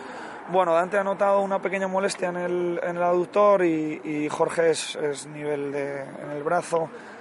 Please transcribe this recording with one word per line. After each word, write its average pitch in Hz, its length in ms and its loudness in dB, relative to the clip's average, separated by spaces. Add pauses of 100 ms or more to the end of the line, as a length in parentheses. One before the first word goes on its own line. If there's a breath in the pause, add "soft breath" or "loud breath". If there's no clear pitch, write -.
(500 loud breath)
Bueno, 175 240 4
Dante 180 240 2
ha 196 40 2
notado 196 380 2
una 196 180 0
pequeña 190 300 -2
molestia 190 400 -2
en 180 80 -4
el, 175 460 -2
en 175 160 -4
el 175 40 0
aductor 185 640 4
y, 156 400 0
y 151 240 -2
Jorge 165 420 2
es, - 260 -2
es 143 300 -4
nivel 147 460 -4
de, 139 300 -4
en 147 280 -10
el 147 120 -6
brazo, 160 460 0 (320 loud breath)